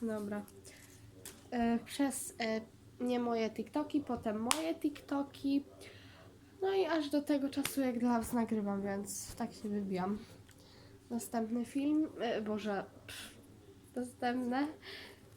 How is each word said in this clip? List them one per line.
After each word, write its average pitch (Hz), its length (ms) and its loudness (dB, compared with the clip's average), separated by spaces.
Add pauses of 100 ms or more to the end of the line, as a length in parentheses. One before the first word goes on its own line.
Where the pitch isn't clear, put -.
Dobra. 208 380 -2 (1040)
E, 233 280 4
przez, - 600 0
e, 220 200 2 (400)
nie 247 200 4
moje 233 300 4
TikToki, 294 500 0
potem 233 400 0
moje 302 340 2
TikToki. 277 880 0 (1000)
No 381 120 4
i 381 100 6
aż 311 260 2
do 294 120 4
tego 277 260 2
czasu, 277 320 0
jak 254 180 2
dla 240 200 4
was 226 140 -2
nagrywam, 214 500 0
więc 202 520 -4
tak 226 180 -4
się - 160 -10
wybijam. 196 500 0 (920)
Następny 233 540 -2
film, 302 440 2 (120)
e, 220 220 0
Boże, 208 420 0 (220)
pff, - 240 -12 (680)
następne 247 720 0 (680)